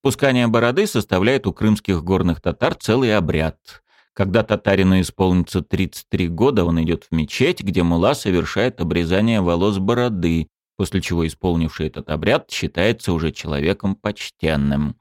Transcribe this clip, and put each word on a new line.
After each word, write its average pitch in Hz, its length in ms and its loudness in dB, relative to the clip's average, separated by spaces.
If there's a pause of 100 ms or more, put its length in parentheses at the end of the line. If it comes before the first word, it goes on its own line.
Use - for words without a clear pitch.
Пускание 127 440 2
бороды 120 380 2
составляет 113 640 0
у 90 60 -4
крымских 104 500 0
горных 90 380 0
татар 113 340 -2
целый 113 420 0
обряд. 80 680 -2 (300)
Когда 98 300 0
татарину 95 580 2
исполнится 90 600 0
тридцать - 480 -6
три 95 180 -2
года, 104 360 2
он 85 200 0
идёт 82 220 -2
в - 60 -12
мечеть, 127 520 -2
где 92 180 0
мулла 85 320 2
совершает 95 680 -2
обрезание 87 600 0
волос 92 380 0
бороды, 95 680 0 (300)
после 95 240 -2
чего 85 240 -2
исполнивший 82 640 -2
этот 76 240 -10
обряд 80 400 -2
считается 92 640 -2
уже 80 180 0
человеком 82 640 -4
почтенным. 73 1040 -4